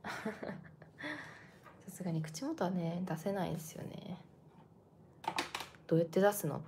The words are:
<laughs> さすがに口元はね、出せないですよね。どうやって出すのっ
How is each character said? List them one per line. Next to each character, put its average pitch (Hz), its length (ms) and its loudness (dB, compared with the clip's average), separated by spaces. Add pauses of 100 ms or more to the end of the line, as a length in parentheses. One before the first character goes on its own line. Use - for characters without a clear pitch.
<laughs> - 0 - (1800)
さ - 60 -14
す 185 60 -6
が 175 80 2
に 160 100 4
口 156 240 -4
元 320 180 2
は 180 80 4
ね、 175 340 2
出 202 120 0
せ 196 160 0
な 185 120 2
い 165 60 0
で 160 80 0
す - 140 -10
よ - 100 -8
ね。 - 380 -8 (1600)
ど 165 120 6
う - 20 8
や 170 60 6
っ - 20 -8
て 185 140 6
出 202 100 10
す 202 160 0
の 143 80 2
っ - 120 -4